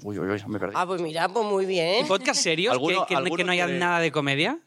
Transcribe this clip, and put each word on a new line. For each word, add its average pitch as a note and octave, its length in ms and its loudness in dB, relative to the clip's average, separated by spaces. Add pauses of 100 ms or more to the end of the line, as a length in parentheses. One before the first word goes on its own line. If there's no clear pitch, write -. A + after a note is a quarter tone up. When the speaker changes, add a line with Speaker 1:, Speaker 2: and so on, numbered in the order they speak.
Speaker 1:
Uy, G#2 140 -6
uy, F2 120 -2
uy, G2+ 180 -2
me G#2+ 120 -6
perdí. G2 160 -4
Speaker 2:
Ah, F3 120 0
pues F3+ 140 -4
mira, E3 280 -2
pues G#3+ 160 0
muy G3 200 0
bien. F#3 400 0
Speaker 3:
¿Y - 20 -4
podcast G3+ 340 0
serios F3+ 320 2
Speaker 1:
¿Alguno, E3 280 2
Speaker 3:
que, - 80 0
que, F#3 60 0
Speaker 1:
alguno F3 200 0
Speaker 3:
que F3+ 80 0
no F3+ 80 0
haya F3 140 2
Speaker 1:
quiere F3 140 -2
Speaker 3:
nada F3 200 2
de E3 120 2
comedia? D3+ 560 0